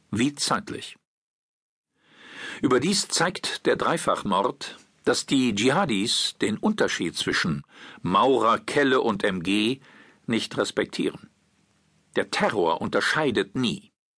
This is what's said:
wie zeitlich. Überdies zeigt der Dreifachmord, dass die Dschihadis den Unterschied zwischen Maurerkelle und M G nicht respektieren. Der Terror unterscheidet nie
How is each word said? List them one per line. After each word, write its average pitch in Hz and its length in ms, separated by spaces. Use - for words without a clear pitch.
wie 131 260
zeitlich. - 600
Überdies 139 480
zeigt - 560
der 120 100
Dreifachmord, 113 1000
dass - 220
die 127 280
Dschihadis 117 880
den 104 180
Unterschied 95 600
zwischen 80 460
Maurerkelle 113 1000
und 104 220
M 92 200
G 104 380
nicht 113 300
respektieren. - 720
Der - 160
Terror 101 480
unterscheidet 107 760
nie 113 360